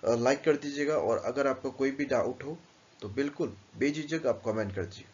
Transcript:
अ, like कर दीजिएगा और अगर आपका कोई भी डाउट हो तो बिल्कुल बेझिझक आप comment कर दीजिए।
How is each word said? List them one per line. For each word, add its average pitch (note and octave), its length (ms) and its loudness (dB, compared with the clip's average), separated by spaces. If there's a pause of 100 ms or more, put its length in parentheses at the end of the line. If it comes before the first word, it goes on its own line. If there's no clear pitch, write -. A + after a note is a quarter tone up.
अ, A#2 120 4
like B2+ 280 4
कर D3+ 140 6
दीजिएगा C#3+ 380 0
और G#2+ 220 2
अगर C3+ 300 0
आपका C3 220 0
कोई C3+ 220 0
भी C#3+ 140 -2
डाउट B2 380 0
हो D3+ 140 -8 (440)
तो G#2 80 -8
बिल्कुल B2+ 460 -2 (220)
बेझिझक D3+ 480 -2
आप A#2 200 0
comment G#2+ 300 -2
कर F#2 100 -4
दीजिए। - 280 -16